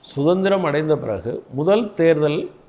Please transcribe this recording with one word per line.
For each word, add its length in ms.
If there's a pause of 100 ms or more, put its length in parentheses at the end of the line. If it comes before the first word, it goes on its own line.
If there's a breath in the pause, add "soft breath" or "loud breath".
சுதந்திரம் 640
அடைந்த 340
பிறகு 520
முதல் 440
தேர்தல் 560 (180)